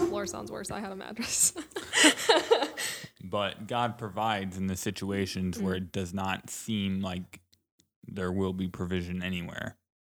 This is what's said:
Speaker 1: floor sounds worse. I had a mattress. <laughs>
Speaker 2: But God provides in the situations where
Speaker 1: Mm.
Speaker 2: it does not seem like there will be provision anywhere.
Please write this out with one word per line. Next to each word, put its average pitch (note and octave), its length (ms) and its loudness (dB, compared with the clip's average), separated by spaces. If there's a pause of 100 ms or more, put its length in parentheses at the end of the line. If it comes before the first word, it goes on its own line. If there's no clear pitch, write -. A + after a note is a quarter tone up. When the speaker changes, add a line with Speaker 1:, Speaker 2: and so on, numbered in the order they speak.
Speaker 1:
floor G3+ 200 -2
sounds - 260 -8
worse. - 180 -8
I G3+ 100 -6
had G3 120 -8
a F#3+ 40 -10
mattress. - 600 0
<laughs> D4 60 -8 (1600)
Speaker 2:
But G2 440 -2
God A#2+ 320 0
provides G2+ 580 0
in F#2+ 100 0
the F#2+ 100 0
situations F#2+ 840 0
where F#2+ 140 2
Speaker 1:
Mm. F#2 40 0
Speaker 2:
it F#2 140 -6
does F2+ 220 -2
not F#2+ 360 -2
seem G2 520 0
like F2+ 380 -4 (680)
there F2+ 260 -2
will F#2+ 220 2
be F#2 120 0
provision F2+ 560 -2
anywhere. F2 540 -4 (260)